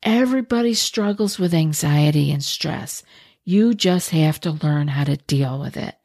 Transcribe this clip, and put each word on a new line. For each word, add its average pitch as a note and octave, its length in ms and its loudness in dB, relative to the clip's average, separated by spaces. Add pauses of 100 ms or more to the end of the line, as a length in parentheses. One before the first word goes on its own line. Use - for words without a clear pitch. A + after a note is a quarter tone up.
everybody A#3+ 720 2
struggles G#3 640 -2
with F3+ 160 0
anxiety D3+ 760 2
and C#3+ 140 -2
stress. - 580 -8 (420)
You G#3+ 300 4
just F3+ 360 0
have D#3 300 2
to F3 100 -4
learn D3 380 0
how C#3+ 160 -2
to C#3+ 120 0
deal C3+ 440 -2
with C#3 160 -10
it. - 280 -8